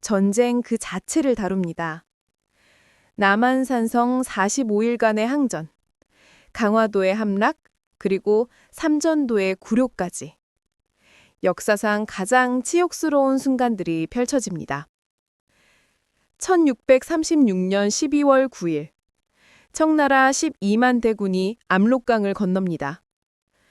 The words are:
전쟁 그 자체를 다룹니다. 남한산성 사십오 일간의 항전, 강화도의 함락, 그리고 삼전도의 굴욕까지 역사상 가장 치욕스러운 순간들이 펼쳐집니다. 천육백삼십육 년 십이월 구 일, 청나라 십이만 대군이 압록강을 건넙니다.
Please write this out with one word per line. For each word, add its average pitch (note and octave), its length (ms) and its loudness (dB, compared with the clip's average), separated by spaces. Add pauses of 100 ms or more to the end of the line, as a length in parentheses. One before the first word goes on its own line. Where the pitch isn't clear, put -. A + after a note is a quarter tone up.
전쟁 A3+ 640 0
그 A3+ 160 -4
자체를 B3+ 560 -2
다룹니다. E3+ 680 -6 (1120)
남한산성 B3 1080 2
사십오 G#3 580 -2
일간의 A3+ 460 0
항전, A#3+ 420 -2 (840)
강화도의 G#3+ 600 0
함락, G#3+ 460 -2 (400)
그리고 G#3 500 0 (220)
삼전도의 D4 880 0
굴욕까지 G#3 760 -4 (1080)
역사상 G#3 680 0
가장 B3+ 540 0
치욕스러운 C#4+ 760 0
순간들이 A3+ 680 -2
펼쳐집니다. G3+ 800 -6 (1500)
천육백삼십육 D4+ 1160 2
년 G3 360 0
십이월 C#4 560 2
구 F3 220 -6
일, D3+ 200 -6 (840)
청나라 C#4+ 600 4
십이만 B3 680 0
대군이 G3+ 680 -2
압록강을 G#3+ 680 2
건넙니다. F#3 680 -4 (680)